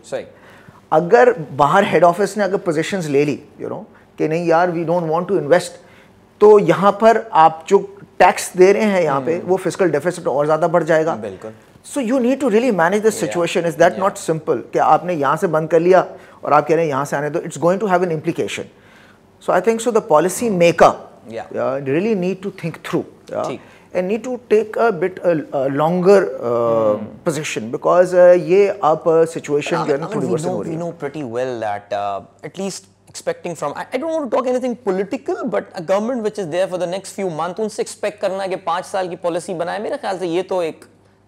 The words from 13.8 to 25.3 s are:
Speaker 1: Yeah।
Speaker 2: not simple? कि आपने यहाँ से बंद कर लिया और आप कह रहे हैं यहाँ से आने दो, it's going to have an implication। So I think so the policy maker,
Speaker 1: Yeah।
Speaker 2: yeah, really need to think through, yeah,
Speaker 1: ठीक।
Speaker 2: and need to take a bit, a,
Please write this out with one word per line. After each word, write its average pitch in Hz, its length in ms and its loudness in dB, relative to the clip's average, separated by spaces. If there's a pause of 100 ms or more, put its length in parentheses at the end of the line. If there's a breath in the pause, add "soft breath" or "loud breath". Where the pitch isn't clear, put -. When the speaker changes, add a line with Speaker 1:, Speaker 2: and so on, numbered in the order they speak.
Speaker 1:
Yeah। 190 120 -4
Speaker 2:
not 196 100 0 (160)
simple? 156 280 -2 (160)
कि 160 60 0
आपने 151 340 2
यहाँ 143 240 0
से 196 100 -2
बंद 156 220 -2
कर 170 100 2
लिया 175 280 4 (360 loud breath)
और 139 100 0
आप 143 140 4
कह 160 80 2
रहे 165 80 2
हैं 160 60 -2
यहाँ 139 160 -2
से 160 100 -4
आने 147 140 -4
दो, 151 100 -4
it's 160 180 -10
going 170 200 0
to 214 80 -4
have 180 160 2
an 180 100 -2
implication। 151 520 -4 (840 soft breath)
So - 20 2
I 170 120 4
think 226 160 0
so 226 140 -2
the 214 200 2
policy 160 400 2
maker, 170 420 6 (380)
Speaker 1:
Yeah। 110 200 -12
Speaker 2:
yeah, 127 340 -4
really 185 300 0
need 185 300 -4
to 196 140 -8
think 165 140 -8 (120)
through, - 180 -4 (260)
yeah, 104 180 -6
Speaker 1:
ठीक। 127 140 -10 (340 soft breath)
Speaker 2:
and 185 160 -2
need 226 160 -4
to 247 240 -10
take 214 260 2
a 226 140 2
bit, 185 280 -4
a, 175 120 2